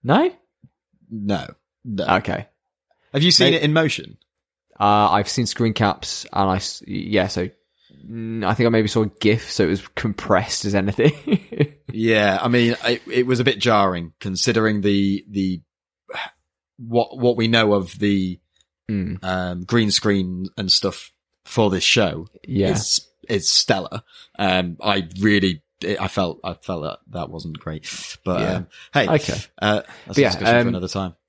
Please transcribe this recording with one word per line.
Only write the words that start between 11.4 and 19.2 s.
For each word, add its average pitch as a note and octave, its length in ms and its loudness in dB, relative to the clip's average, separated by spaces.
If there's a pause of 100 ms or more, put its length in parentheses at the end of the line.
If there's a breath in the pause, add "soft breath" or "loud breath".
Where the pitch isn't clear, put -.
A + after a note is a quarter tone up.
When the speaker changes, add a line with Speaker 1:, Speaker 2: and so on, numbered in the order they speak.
Speaker 1:
<laughs> - 100 -20
Speaker 2:
Yeah, A2 500 2
I A#2+ 100 -2
mean, A#2 260 2 (100)
it, A#2 240 0
it B2 160 0
was B2+ 140 2
a B2+ 60 2
bit B2 140 0
jarring F#2+ 600 2
considering G#2+ 600 0
the, G2 480 2
the, F#2+ 320 -2 (1160 loud breath)
what, A#2 400 -2
what A#2+ 200 2
we A2+ 100 2
know A2+ 260 4
of F#2+ 260 -2
the, F#2+ 400 0 (500)
Speaker 1:
Mm. F#2+ 320 -4